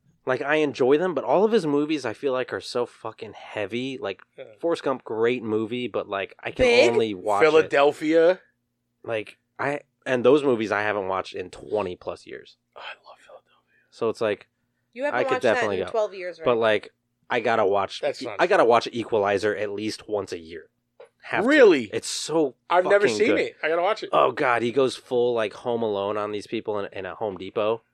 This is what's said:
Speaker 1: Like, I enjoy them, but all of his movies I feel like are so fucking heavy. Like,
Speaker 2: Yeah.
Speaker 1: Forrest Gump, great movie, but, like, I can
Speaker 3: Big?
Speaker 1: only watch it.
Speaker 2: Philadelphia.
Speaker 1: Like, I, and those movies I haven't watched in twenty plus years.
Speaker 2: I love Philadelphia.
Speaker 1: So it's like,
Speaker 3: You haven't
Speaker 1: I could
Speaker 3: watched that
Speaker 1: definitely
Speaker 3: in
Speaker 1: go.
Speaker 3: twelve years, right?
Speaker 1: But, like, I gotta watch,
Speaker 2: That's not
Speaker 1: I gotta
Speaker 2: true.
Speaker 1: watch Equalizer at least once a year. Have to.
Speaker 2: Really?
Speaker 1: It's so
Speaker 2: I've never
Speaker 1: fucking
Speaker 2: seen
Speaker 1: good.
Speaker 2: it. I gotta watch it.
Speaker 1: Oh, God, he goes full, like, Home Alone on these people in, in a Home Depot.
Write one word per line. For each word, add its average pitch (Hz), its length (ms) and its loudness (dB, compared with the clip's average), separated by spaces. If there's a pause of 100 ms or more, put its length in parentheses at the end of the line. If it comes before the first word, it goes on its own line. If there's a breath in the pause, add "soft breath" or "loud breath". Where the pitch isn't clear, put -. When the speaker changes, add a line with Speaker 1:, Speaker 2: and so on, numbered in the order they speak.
(260)
Speaker 1:
Like, 131 160 -2
I 143 140 -2
enjoy 139 420 2
them, 180 160 0
but 135 100 -4
all 160 220 4
of 214 60 2
his 208 140 2
movies 147 400 -2
I 110 80 -4
feel 135 200 -4
like 127 180 -4
are 101 100 -4
so 123 240 -4
fucking 110 480 -14
heavy. 120 640 -8
Like, 98 240 -8 (160)
Speaker 2:
Yeah. 135 60 -16 (160)
Speaker 1:
Forrest 165 240 -2
Gump, 131 200 -2
great 117 380 0
movie, 113 460 -4
but, 95 220 -6
like, 98 340 -6
I - 80 -8
can 254 140 0
Speaker 3:
Big? 247 260 6
Speaker 1:
only - 220 0
watch 196 300 0
it. - 20 8
Speaker 2:
Philadelphia. 156 960 4 (640)
Speaker 1:
Like, 110 340 -8 (200)
I, 143 240 -4 (240)
and 127 200 0
those 139 180 6
movies 113 280 0
I 104 100 0
haven't 104 260 -2
watched 95 260 -4
in 95 160 -10
twenty 98 460 -6
plus - 320 -12
years. - 300 -18 (180)
Speaker 2:
I - 40 -20
love - 400 -18
Philadelphia. - 680 -20
Speaker 1:
So 117 200 -4
it's - 120 -4
like, 104 260 -2 (460)
Speaker 3:
You 254 120 -6
haven't 294 140 -2
Speaker 1:
I - 40 2
could 262 100 -2
Speaker 3:
watched 254 100 -2
that 214 100 4
Speaker 1:
definitely 208 260 -2
Speaker 3:
in - 60 -4
Speaker 1:
go. - 60 -10
Speaker 3:
twelve 208 220 -2
years, 180 260 -12
right? 160 60 -6
Speaker 1:
But, 120 120 2
like, 110 320 0 (400)
I 127 100 -2
gotta 113 260 2
watch, 98 360 0
Speaker 2:
That's 143 200 -6
not 113 180 -10
Speaker 1:
I 175 80 2
gotta 175 160 4
Speaker 2:
true. 113 60 4
Speaker 1:
watch 113 220 4
Equalizer 104 640 0
at 101 160 -4
least 104 380 -8
once 101 240 -4
a 87 60 -8
year. 80 300 -18 (540)
Have - 200 -2
to. 247 60 2
Speaker 2:
Really? 185 440 6
Speaker 1:
It's - 140 -8
so 151 480 -2 (140)
Speaker 2:
I've 180 160 4
never 202 220 4
Speaker 1:
fucking - 100 0
Speaker 2:
seen 214 100 2
Speaker 1:
good. 247 120 2
Speaker 2:
it. 131 240 -4
I 156 60 0
gotta 170 120 0
watch 202 220 -2
it. - 80 -8
Speaker 1:
Oh, 143 220 4
God, 120 280 0
he 117 120 -2
goes 131 240 2
full, 120 360 0
like, 110 200 -2
Home 120 300 -4
Alone 104 340 -2
on 104 160 -4
these 101 140 -8
people 104 320 -6
in, 98 120 -6
in 95 140 -10
a 87 100 -10
Home 101 220 -6
Depot. 107 440 -4 (120)